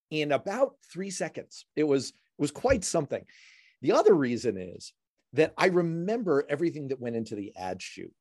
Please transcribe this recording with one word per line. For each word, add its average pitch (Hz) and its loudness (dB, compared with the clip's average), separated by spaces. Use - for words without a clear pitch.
in 147 -2
about 202 0
three 190 -8
seconds. - -8
It 147 2
was, 139 2
it - -16
was 143 -2
quite - 0
something. 135 -2
The 139 2
other 339 8
reason 120 2
is - -12
that 151 4
I 180 4
remember 175 2
everything 143 -2
that 131 -4
went 120 -4
into 113 -4
the 101 -8
ad 92 -6
shoot. - -14